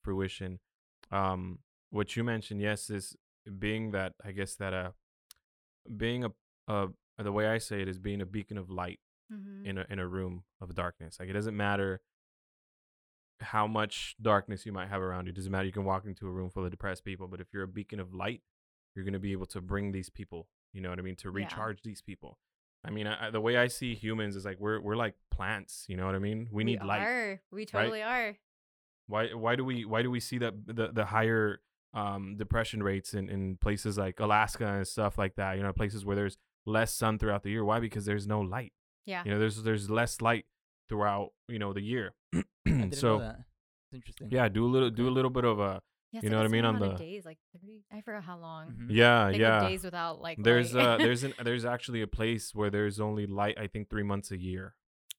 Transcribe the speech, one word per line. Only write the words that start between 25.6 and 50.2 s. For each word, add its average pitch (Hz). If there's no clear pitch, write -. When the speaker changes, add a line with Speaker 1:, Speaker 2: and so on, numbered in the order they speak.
Speaker 1:
you 92
know 92
what 95
I 95
mean? 107
We 104
Speaker 2:
We 107
Speaker 1:
need 98
light, 101
Speaker 2:
are. 220
We 190
Speaker 1:
right? 214
Speaker 2:
totally 220
are. 226
Speaker 1:
Why, 104
why 113
do 131
we, 123
why 110
do 123
we 123
see 123
that 117
the, 113
the 107
higher, 107
um, 101
depression 110
rates 98
in, 98
in 95
places 104
like 95
Alaska 107
and 98
stuff 104
like 98
that, 95
you 98
know, 98
places 104
where 101
there's 101
less 110
sun 110
throughout 101
the 98
year? 110
Why? 107
Because 107
there's 104
no 107
light. 101
Speaker 2:
Yeah. 180
Speaker 1:
You 202
know, 147
there's, 110
there's 107
less 113
light 113
throughout, 104
you 117
know, 101
the 101
year. 107
<clears throat> -
Speaker 3:
I 170
didn't 113
Speaker 1:
So, 110
Speaker 3:
know 104
that. 110
It's -
interesting. -
Speaker 1:
yeah, 127
do 107
a -
little, 127
do 113
a -
Speaker 3:
Okay. 127
Speaker 1:
little 131
bit 127
of 110
a, 98
Speaker 2:
Yeah, 226
Speaker 1:
you 107
Speaker 2:
it's -
Speaker 1:
know 110
Speaker 2:
like -
Speaker 1:
what 110
I -
Speaker 2:
a 110
Speaker 1:
mean? 113
Speaker 2:
certain 117
Speaker 1:
On 113
Speaker 2:
amount 98
of 92
Speaker 1:
the 95
Speaker 2:
days, 190
like, 160
three, 208
I 214
forgot 208
how 175
long. 165
Speaker 3:
Mm-hmm. 120
Speaker 1:
Yeah, 117
Speaker 2:
They 98
go 110
Speaker 1:
yeah. 110
Speaker 2:
days 95
without, 170